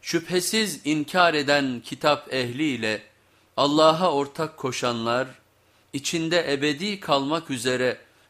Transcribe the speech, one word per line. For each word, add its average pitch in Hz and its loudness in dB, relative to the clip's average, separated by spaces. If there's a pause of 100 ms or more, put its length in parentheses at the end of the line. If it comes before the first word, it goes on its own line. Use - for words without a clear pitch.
Şüphesiz 175 -2
inkar 156 2
eden 139 0
kitap 143 0
ehli 127 -2
ile 113 -2 (540)
Allah'a 156 4
ortak 143 -4
koşanlar, 120 -2 (680)
içinde 160 -2
ebedi 151 -2
kalmak 147 -2
üzere 127 0 (320)